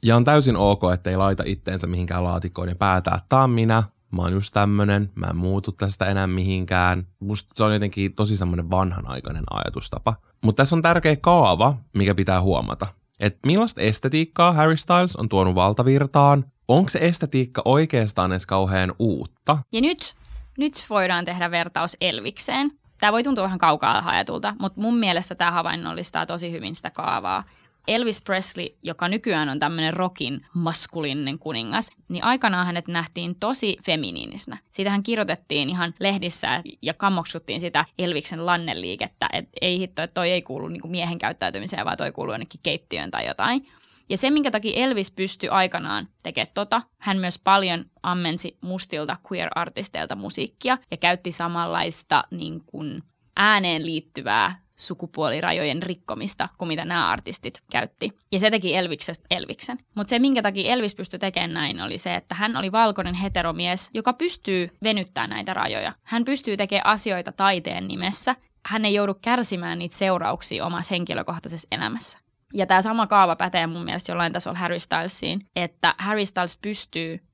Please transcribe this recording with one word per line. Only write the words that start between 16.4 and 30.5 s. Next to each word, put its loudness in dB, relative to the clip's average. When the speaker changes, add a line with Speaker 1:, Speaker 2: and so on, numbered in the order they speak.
Speaker 1:
Onko 6
se 0
estetiikka 2
oikeastaan 4
edes -2
kauhean 2
uutta? 0
Speaker 2:
Ja 0
nyt, 0
nyt -2
voidaan 2
tehdä -2
vertaus -2
Elvikseen. -2
Tää 4
voi 2
tuntua 0
vähän -2
kaukaa 4
haetulta, -2
mut -4
mun 0
mielestä 0
tää 0
havainnollistaa -4
tosi -8
hyvin -8
sitä -10
kaavaa. -4
Elvis 0
Presley, -6
joka -4
nykyään -2
on -4
tämmönen -2
rockin -6